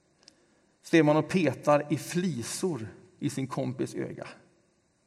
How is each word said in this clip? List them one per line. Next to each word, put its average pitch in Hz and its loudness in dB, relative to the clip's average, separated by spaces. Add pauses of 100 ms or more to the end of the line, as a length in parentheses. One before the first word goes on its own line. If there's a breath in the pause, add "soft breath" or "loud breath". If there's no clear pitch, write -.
(800 soft breath)
ser 160 6
man 151 6
och 151 0
petar 147 2
i 160 0
flisor 151 -4 (320)
i 147 -2
sin 135 -6
kompis 131 -6
öga. - -8 (800)